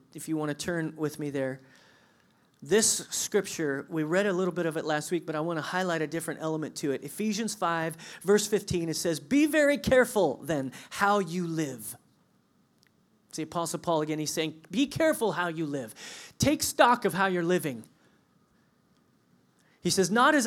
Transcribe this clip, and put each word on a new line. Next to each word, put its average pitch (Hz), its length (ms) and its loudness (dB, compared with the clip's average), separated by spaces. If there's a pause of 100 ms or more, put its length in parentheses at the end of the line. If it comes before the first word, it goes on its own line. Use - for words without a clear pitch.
(140)
if 156 160 -10
you 160 80 -2
wanna 151 160 -2
turn 160 420 -4
with 151 220 -4
me 147 140 -6
there. 131 280 -4 (1000)
This 175 480 2
scripture, 156 800 -2
we 160 140 -2
read 180 240 2
a 196 60 0
little 180 200 0
bit 170 140 -2
of 156 100 -2
it 151 80 -4
last 151 240 -2
week, 165 160 -2
but 156 100 -4
I 151 40 -2
wanna 160 240 -2
highlight 175 400 -2
a 147 40 -2
different 160 340 -6
element 156 340 -4
to 143 160 -2
it. 131 120 -2
Ephesians 208 520 -4
five, 165 420 -2 (240)
verse 208 240 4
fifteen, 185 420 0
it 156 80 -2
says, 165 240 -2
"Be 285 280 4
very 294 320 4
careful 226 640 4
then 139 280 -2 (200)
how 202 260 4
you 180 300 -2
live." 139 500 -6 (1300)
It's - 80 -16
the 160 60 -4
Apostle 165 360 -4
Paul 165 240 2
again, 156 160 -2
he's 151 140 -4
saying, 160 360 -4
"Be 254 160 2
careful 302 460 2
how 175 160 -2
you 165 180 -4
live. 139 300 -6 (420)
Take 285 240 2
stock 240 440 4
of 165 100 0
how 196 100 2
you're 180 160 0
living." 160 440 0 (2000)
He 175 80 0
says, 175 220 2
"Not 254 240 6
as 254 120 4